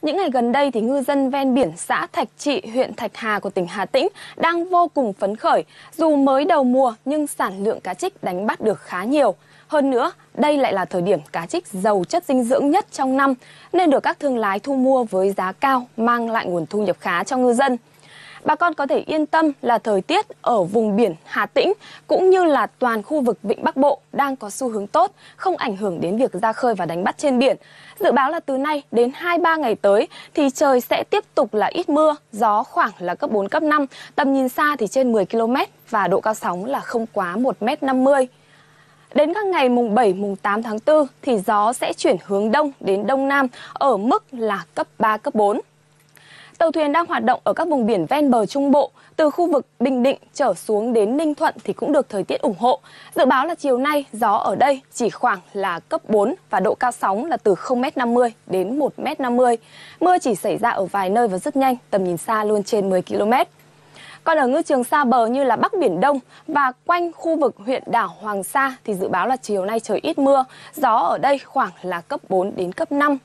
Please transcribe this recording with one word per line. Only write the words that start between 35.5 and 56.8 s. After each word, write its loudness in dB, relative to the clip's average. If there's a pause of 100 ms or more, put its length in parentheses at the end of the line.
và 0
độ 2
cao -2
sóng -6
là -4
không -6
quá -4
một 0
mét -4
năm 0
mươi. 4 (840)
Đến 2
các -4
ngày 2
mùng 2
bảy, 4
mùng -4
tám -4
tháng -6
tư 4 (160)
thì 0
gió 2
sẽ -6
chuyển 0
hướng 0
đông 0
đến -2
đông 0
nam 2 (260)
ở 0
mức 0
là -4 (100)
cấp -4 (120)
ba, 0
cấp -8
bốn. 2 (960)
Tàu 2
thuyền 0
đang 0
hoạt -4
động 2
ở 0
các -2
vùng 0
biển 0
ven 2
bờ 2
Trung 0
Bộ, 4 (260)
từ 4
khu 0
vực 0 (140)
Bình 0
Định 2 (160)
trở 0
xuống -2
đến 2
Ninh 0
Thuận -2 (100)
thì -6
cũng -4
được 0
thời -4
tiết -4
ủng -2
hộ. 2 (360)
Dự 4
báo 2
là -4
chiều 0
nay 0
gió 0
ở 0
đây 2 (140)
chỉ -2
khoảng -2 (120)
là -4
cấp -6
bốn 2 (160)
và 0
độ 0
cao -2